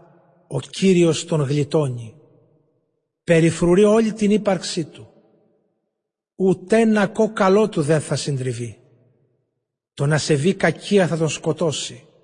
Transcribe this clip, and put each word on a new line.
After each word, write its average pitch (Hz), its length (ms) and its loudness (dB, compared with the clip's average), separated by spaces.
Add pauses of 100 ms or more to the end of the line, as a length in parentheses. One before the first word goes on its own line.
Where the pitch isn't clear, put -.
(480)
ο 143 120 -8
Κύριος 175 680 2
τον 156 160 -2
γλιτώνει. 139 760 -4 (1080)
Περιφρουρεί 170 600 4
όλη 214 300 2
την 202 180 0
ύπαρξή 196 540 -2
του. - 220 -20 (1300)
Ούτε 190 440 0
ένα 214 280 2
κόκαλό 214 640 2
του 175 120 -2
δεν 147 200 0
θα 151 140 -6
συντριβεί. 127 640 -8 (1120)
Τον 143 200 -2
ασεβή 151 400 0
κακία 190 540 0
θα 160 100 -4
τον 156 120 -2
σκοτώσει 147 760 -6 (160)